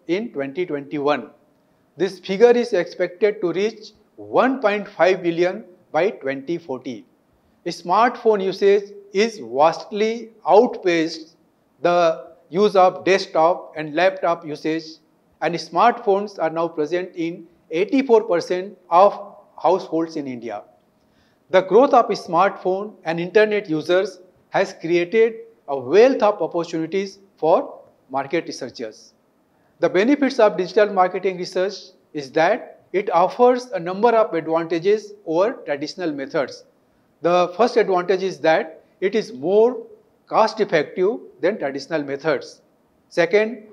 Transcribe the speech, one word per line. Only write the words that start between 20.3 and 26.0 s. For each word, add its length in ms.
The 100
growth 320
of 160
smartphone 840
and 160
internet 480
users 520
has 320
created 540
a 80
wealth 460